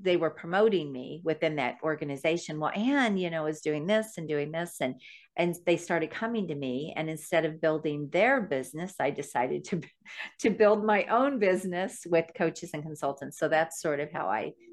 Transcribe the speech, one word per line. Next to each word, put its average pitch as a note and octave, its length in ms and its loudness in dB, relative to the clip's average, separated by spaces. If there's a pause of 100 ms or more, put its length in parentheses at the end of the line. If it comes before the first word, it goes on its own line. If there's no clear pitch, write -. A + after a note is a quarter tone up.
they F3+ 140 4
were E3 140 2
promoting F3+ 600 2
me C3 320 -10
within D#3 340 0
that B2 260 0
organization. D#3 800 -2
"Well, D3+ 120 0
Ann, A#3 440 2
you F3+ 120 0
know, D#3+ 180 -2
is D#3 120 -4
doing D3+ 260 -2
this G#3+ 320 0
and E3 80 -6
doing D3+ 280 -2
this." E3+ 260 -6
And, B2+ 220 -4 (340)
and F3 180 2 (120)
they F3 100 4
started E3 360 -2
coming A3+ 360 -2
to D#3 80 -6
me. C#3 400 -4
And D#3+ 140 -2
instead D#3+ 340 0
of D#3 160 -2
building D3+ 500 0
their A#3+ 300 4
business, D#3 640 -4
I C3+ 80 2
decided C#3+ 560 -2
to, E3 160 -4 (300)
<laughs> - 280 -14
to A#3 100 4
build G#3 360 6
my G#3+ 200 4
own C4 340 2
business F#3+ 680 0
with E3 280 4
coaches E3 360 -2
and D3+ 100 -6
consultants. C#3+ 540 -6
So D#3 120 0
that's D#3+ 320 2
sort D3 180 0
of D3+ 140 -6
how - 140 -4
I - 260 -2 (200)